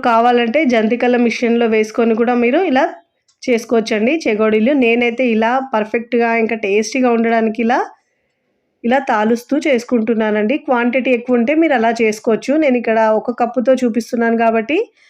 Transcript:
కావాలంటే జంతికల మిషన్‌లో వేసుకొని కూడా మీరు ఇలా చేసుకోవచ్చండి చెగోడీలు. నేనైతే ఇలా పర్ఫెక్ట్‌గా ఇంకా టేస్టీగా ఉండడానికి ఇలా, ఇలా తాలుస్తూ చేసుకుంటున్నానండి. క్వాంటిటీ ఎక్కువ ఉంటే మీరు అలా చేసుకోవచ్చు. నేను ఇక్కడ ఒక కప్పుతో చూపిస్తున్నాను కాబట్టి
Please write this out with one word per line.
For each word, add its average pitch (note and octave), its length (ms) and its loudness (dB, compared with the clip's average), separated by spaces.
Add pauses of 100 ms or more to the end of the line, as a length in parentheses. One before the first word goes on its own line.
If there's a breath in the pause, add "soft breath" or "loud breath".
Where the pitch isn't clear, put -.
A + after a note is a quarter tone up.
కావాలంటే A#3+ 600 2
జంతికల A#3+ 520 2
మిషన్‌లో A#3 520 0
వేసుకొని A3 460 0
కూడా A#3 200 0
మీరు A#3+ 300 2
ఇలా C#4+ 200 2 (580)
చేసుకోవచ్చండి A3+ 760 0
చెగోడీలు. A3 560 0
నేనైతే A#3+ 540 0
ఇలా A3+ 240 0 (160)
పర్ఫెక్ట్‌గా A#3 680 -2
ఇంకా A3+ 200 -2
టేస్టీగా A3 540 0
ఉండడానికి A3+ 520 0
ఇలా, B3 180 0 (1040)
ఇలా B3 200 2
తాలుస్తూ A#3 540 -2
చేసుకుంటున్నానండి. A3 1000 0
క్వాంటిటీ B3 520 -2
ఎక్కువ A#3+ 280 0
ఉంటే A#3 160 0
మీరు D#4 200 2
అలా A#3 240 0
చేసుకోవచ్చు. A3 580 0
నేను C#4+ 220 2
ఇక్కడ A3+ 200 0 (180)
ఒక G#3+ 220 -4
కప్పుతో B3 360 0
చూపిస్తున్నాను A#3 640 -2
కాబట్టి A3+ 400 0 (320 soft breath)